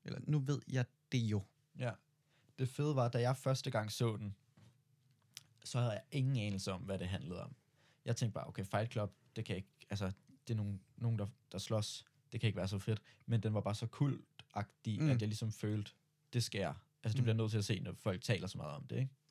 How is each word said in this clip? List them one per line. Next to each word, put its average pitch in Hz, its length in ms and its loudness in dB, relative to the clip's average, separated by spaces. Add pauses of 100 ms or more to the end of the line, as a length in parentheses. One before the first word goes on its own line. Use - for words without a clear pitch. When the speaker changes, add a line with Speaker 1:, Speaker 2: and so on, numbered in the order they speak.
Speaker 1:
Eller - 180 -4
nu 151 160 4
ved 135 280 0
jeg 131 180 2 (260)
det 131 60 4
jo. 107 260 4 (340)
Speaker 2:
Ja. 123 140 -2 (680)
Det 127 100 0
fede 147 260 0
var, 120 140 6
da 117 120 2
jeg 127 160 4
første - 340 0
gang 107 200 0
så 113 260 2
den, 104 180 -6 (1300)
så - 160 -2
havde 120 120 4
jeg 101 100 -2 (100)
ingen 135 260 2
anelse 101 340 0
om, 90 100 -4
hvad 95 180 -2
det 90 80 -2
handlede 87 360 -4
om. - 120 -12 (500)
Jeg 117 100 0
tænkte 113 180 0
bare, - 140 -4
"Okay, 95 180 -6
Fight 107 260 0
Club, 104 220 -2 (220)
det 110 100 -4
kan 101 100 -4
ikke, 92 140 -6 (200)
altså, 95 220 -2 (360)
det 120 60 0
er 107 40 0
nogen, 101 240 -2 (160)
nogen, 117 220 0
der, 98 80 -2 (240)
der - 60 -8
slås. - 480 -2 (260)
Det - 100 -4
kan 117 60 4
ikke 98 100 0
være 92 100 0
så 95 120 -2
fedt." 110 220 -2 (240)
Men 117 180 2
den 107 100 0
var 104 80 2
bare 101 140 0
så 120 120 -4
kultagtig, - 1160 -2
Speaker 1:
Mm. 151 80 4
Speaker 2:
at 120 120 4
jeg 107 60 0
ligesom 107 240 -2
følte, 107 400 -2 (420)
"Det 120 100 4
skal - 160 -4
jeg." 80 140 0 (300)
Altså, 110 120 2
det 135 60 4
Speaker 1:
Mm. - 20 6
Speaker 2:
bliver 110 120 4
nødt 110 160 2
til 113 60 2
at 101 80 2
se, 98 140 0
når 87 140 -6
folk - 280 -2
taler 92 260 0
så - 100 -8
meget 73 180 -6
om 135 120 -10
det, 117 120 -4
ikke? 135 120 0 (200)